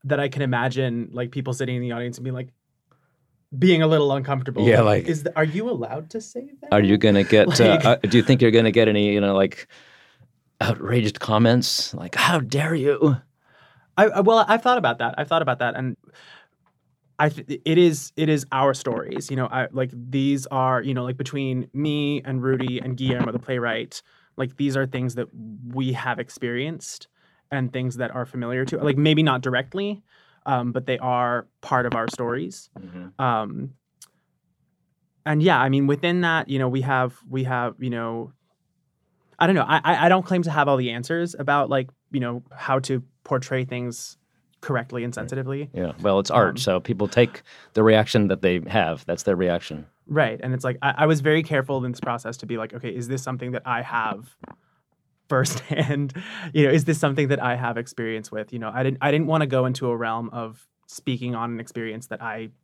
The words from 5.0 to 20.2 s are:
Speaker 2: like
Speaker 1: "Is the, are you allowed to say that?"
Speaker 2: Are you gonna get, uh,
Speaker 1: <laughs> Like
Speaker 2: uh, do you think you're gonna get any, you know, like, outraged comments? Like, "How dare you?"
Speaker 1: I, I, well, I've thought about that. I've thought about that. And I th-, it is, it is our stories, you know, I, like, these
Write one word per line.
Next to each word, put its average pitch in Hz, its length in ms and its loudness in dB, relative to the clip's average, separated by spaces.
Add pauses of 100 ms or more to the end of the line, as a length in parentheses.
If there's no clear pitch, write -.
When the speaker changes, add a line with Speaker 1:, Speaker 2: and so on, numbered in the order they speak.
Speaker 2:
like - 60 -4
Speaker 1:
"Is 156 140 -2
the, 160 120 -4
are 156 80 2
you 185 260 -2
allowed 143 420 -6
to 226 100 -8
say 254 300 -14 (100)
that?" - 100 -4
Speaker 2:
Are 104 100 6
you 101 160 6
gonna 101 280 4
get, - 340 6
uh, 113 80 8
Speaker 1:
<laughs> 98 160 6
Like - 20 2
Speaker 2:
uh, 117 120 8
do 107 200 0
you 110 60 8
think 131 180 4
you're 117 100 8
gonna 113 200 6
get 110 160 6
any, 104 260 4
you 104 60 2
know, 98 160 2
like, - 320 0 (960)
outraged 110 580 0
comments? 117 720 2
Like, - 220 -10
"How 170 240 2
dare 143 340 -2
you?" 143 440 2 (800)
Speaker 1:
I, 202 100 8
I, 196 140 0
well, 220 260 6
I've 226 140 4
thought 247 160 4
about 123 220 0
that. 120 180 -2
I've 143 100 -4
thought 165 140 2
about 127 180 -2
that. 120 160 -2
And 131 220 -6 (1200)
I 151 80 4
th-, 151 380 -6
it 160 120 4
is, 175 380 4
it 156 140 0
is 143 240 0
our 135 200 2
stories, 127 560 -6
you 135 60 -4
know, 131 120 -2
I, 123 260 -4
like, 131 200 -4
these 135 540 -2